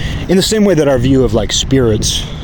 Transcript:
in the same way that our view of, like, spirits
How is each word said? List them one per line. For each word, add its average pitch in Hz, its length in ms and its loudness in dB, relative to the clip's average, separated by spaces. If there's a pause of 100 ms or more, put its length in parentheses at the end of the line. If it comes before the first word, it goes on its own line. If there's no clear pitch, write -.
(280)
in 185 100 2
the 185 60 2
same 214 220 0
way 196 80 2
that 151 140 2
our 135 100 2
view 131 260 2
of, 110 100 0
like, 110 200 -2
spirits 123 680 0 (200)